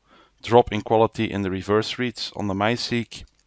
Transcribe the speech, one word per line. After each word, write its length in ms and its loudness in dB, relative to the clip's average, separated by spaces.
drop 300 4
in 80 -4
quality 500 0
in 100 -4
the 80 -2
reverse 480 0
reads 380 -6
on 120 -6
the 60 -2
MiSeq. 720 -2